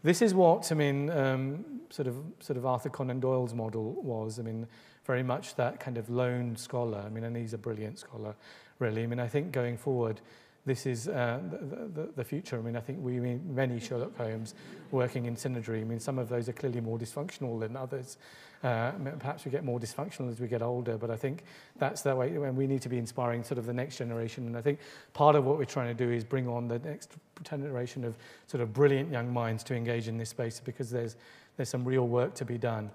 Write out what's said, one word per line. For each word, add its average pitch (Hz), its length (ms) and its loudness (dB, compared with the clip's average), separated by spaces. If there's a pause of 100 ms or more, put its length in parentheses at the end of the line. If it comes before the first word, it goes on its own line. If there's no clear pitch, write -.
This 170 180 8
is 208 140 8
what, 175 360 8
I 160 40 4
mean, 143 340 4
um, 135 560 2 (240)
sort 135 180 -2
of, 123 100 -2 (220)
sort - 160 -4
of 123 120 -2
Arthur 127 220 2
Conan 127 300 -2
Doyle's 127 360 2
model 113 380 -2
was. 110 440 -4
I 120 60 -6
mean, 113 240 -6 (380)
very 127 180 2
much 127 320 -2
that 127 240 2
kind 123 180 -6
of 110 120 -6
lone 123 460 0
scholar. 117 440 -2
I 104 100 -6
mean, 113 140 -6
and 117 120 -4
he's 117 200 -4
a - 20 -6
brilliant 107 400 -6
scholar, 107 380 -10 (420)
really. 113 260 2
I 117 40 0
mean, 120 120 -2
I 120 80 0
think 147 240 0
going 120 240 0
forward, 117 460 0 (460)
this 131 180 0
is, 123 220 -2
uh, 123 320 0 (100)
the, 165 520 -6
the, - 160 -6
the 127 60 -4
future. 139 360 -4
I - 20 -4
mean, 117 140 -4
I 117 60 -4
think 131 200 -8
we, 123 180 -2
many 123 600 0
Sherlock 127 380 -4
Holmes 110 360 -4 (380)
working 123 340 2
in 117 100 -2
Synodry. 113 460 -2
I - 20 -2
mean, 113 160 -2
some 131 200 -2
of 117 100 -2
those 120 180 0
are 123 60 -4
clearly 120 260 -2
more 113 200 -2
dysfunctional 120 600 -6
than 113 160 -4
others. 127 420 -8 (460)
Uh, 120 320 2
m-, 156 240 -6
perhaps 147 260 -6
we 135 60 -4
get 143 120 0
more 123 160 0
dysfunctional 131 500 -6
as 117 120 -6
we 123 60 -4
get 113 140 0
older, 120 360 0
but 113 120 -4
I 113 60 0
think 139 280 -2 (340)
that's - 240 0
the 135 140 4
way, 131 200 2
and 135 220 0
we 135 100 2
need 135 140 2
to 123 80 -6
be 123 80 0
inspiring 120 460 0
sort 123 160 -2
of 113 60 -4
the 120 80 -2
next 127 240 -4
generation. 117 500 -4
And 117 100 -4
I 117 40 -6
think 143 180 2 (340)
part 151 220 10
of 139 100 8
what 139 120 4
we're 139 80 2
trying 120 300 0
to 123 100 2
do 120 60 4
is 117 120 2
bring 123 260 0
on 120 180 -2
the 117 120 0
next 151 320 -10 (320)
generation 139 600 -4
of 117 140 -2 (300)
sort 131 140 -2
of 113 120 0
brilliant 139 380 8
young 123 200 0
minds 113 340 0
to 127 100 0
engage 117 340 0
in 113 80 -2
this 113 120 -4
space, 113 300 -4
because 123 300 -6
there's, 117 260 -2 (400)
there's 123 140 -2
some 123 160 -2
real 127 220 4
work 123 260 4
to 131 120 -4
be 120 120 -2
done. 113 380 0